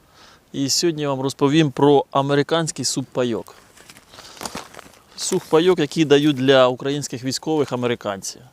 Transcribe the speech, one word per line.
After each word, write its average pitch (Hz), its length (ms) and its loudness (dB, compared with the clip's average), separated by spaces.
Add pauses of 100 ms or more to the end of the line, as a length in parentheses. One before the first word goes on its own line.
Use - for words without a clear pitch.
(520)
і 139 180 -4
сьогодні 160 320 -2
я 143 80 -4
вам 135 120 -4
розповім 143 500 2
про 143 400 4
американський 143 760 -2
сухпайок. 123 720 -6 (1600)
Сухпайок, 175 640 0
який 160 260 0
дають 143 300 4
для 131 320 4
українських 135 560 -6
військових 139 480 -4
американці. 120 680 -4 (140)